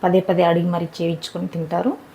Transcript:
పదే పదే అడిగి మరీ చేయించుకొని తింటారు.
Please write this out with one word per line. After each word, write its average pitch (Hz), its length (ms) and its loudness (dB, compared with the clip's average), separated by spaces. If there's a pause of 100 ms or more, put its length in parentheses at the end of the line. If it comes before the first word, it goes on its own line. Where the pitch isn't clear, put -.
పదే 185 260 4
పదే 180 220 4
అడిగి 170 240 2
మరీ 170 140 -4 (100)
చేయించుకొని 170 580 -4
తింటారు. 170 360 -2 (220)